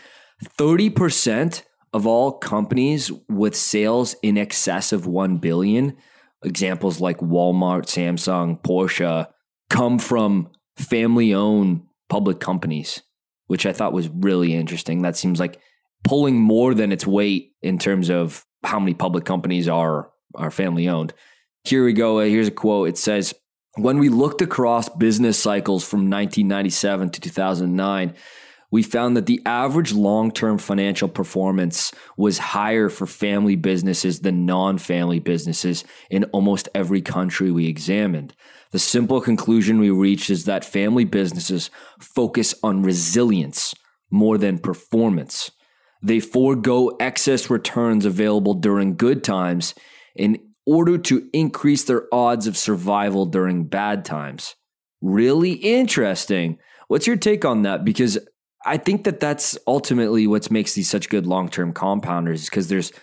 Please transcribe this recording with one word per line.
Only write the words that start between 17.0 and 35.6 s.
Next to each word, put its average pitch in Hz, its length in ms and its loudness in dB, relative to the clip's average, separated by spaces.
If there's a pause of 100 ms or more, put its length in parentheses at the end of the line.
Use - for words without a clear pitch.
weight 98 540 0
in 92 160 -2
terms 92 320 0
of 87 360 -2 (180)
how 107 160 -2
many 92 140 0
public 90 300 -2
companies 87 460 -2
are, 80 420 -2 (240)
are 80 160 -6
family-owned. 85 600 -2 (500)
Here 131 220 2
we 120 80 4
go. 110 260 2
Here's 107 300 2
a - 20 -12
quote. 101 380 0
It 85 80 -6
says, 104 360 -2 (420)
"When 123 220 2
we 143 120 6
looked 135 320 2
across 117 480 0
business 113 500 2
cycles 98 480 -2
from 98 220 0
nineteen 101 400 0
ninety-seven 98 640 -2
to - 100 -14
two 87 80 -10
thousand 90 460 -2
nine, 95 380 -2 (560)
we 110 140 2
found 123 320 0
that 104 120 0
the - 180 2
average 131 480 0
long-term 107 640 2
financial 98 500 -2
performance 95 840 -2 (240)
was 98 200 2
higher 107 520 0
for - 160 -8
family 101 500 0
businesses 90 640 -2
than 90 240 0
non-family 90 720 0
businesses 85 640 -4 (240)